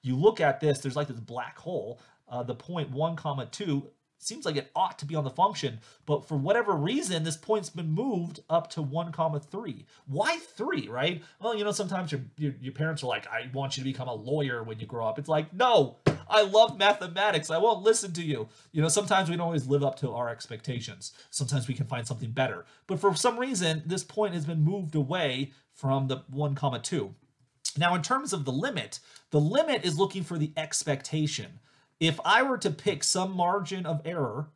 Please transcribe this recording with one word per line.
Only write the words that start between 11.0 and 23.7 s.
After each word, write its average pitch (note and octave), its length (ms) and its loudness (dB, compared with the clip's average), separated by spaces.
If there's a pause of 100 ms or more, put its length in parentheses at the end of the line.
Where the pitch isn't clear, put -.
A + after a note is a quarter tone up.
Well, A3+ 160 -2
you G#3 80 -2
know, G#3 80 0
sometimes F3+ 400 -4
your, C#3 80 -4 (180)
your, C#3+ 220 -2
your B2+ 140 -10
parents D#3 280 -2
are B2+ 60 -6
like, G#2+ 200 -4
"I A2+ 260 -6
want C3+ 240 -4
you C3 60 -6
to C3+ 60 -2
become B2+ 200 -6
a A#2 40 -6
lawyer B2 480 -2
when A2+ 160 -8
you A2+ 80 -8
grow A2+ 220 -4
up." A2 100 -2
It's D3 120 -8
like, D#3 240 0
"No, A#3 460 4 (300)
I G#3+ 140 8
love G#3+ 340 6
mathematics. F#3+ 720 2
I D#3+ 80 2
won't G3+ 240 4
listen G3+ 300 4
to E3 100 -6
you." C3+ 280 -4 (240)
You D3+ 80 2
know, D#3 80 4
sometimes F#3+ 400 4
we F3 80 0
don't F3 80 0
always D3+ 220 0
live C#3 180 4
up - 140 0
to B2+ 120 -2
our A#2 160 -4
expectations. A#2 840 -8 (160)
Sometimes C3 400 -2
we B2+ 40 -2
can B2+ 140 -2
find A#2+ 180 -4
something A#2 260 -6
better. A2+ 340 -2 (220)
But F#3 120 -2
for G3 160 4
some A#3 240 2
reason, F3+ 460 0